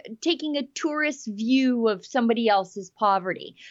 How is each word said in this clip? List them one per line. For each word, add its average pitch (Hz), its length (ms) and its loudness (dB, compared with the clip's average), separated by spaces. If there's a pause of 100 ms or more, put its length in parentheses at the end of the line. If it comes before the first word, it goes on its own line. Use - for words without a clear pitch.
(220)
taking 311 360 -2
a 285 60 -2
tourist 302 640 -4
view 233 640 2
of 190 160 -2
somebody 233 420 0
else's 190 420 0
poverty, 190 640 0 (160)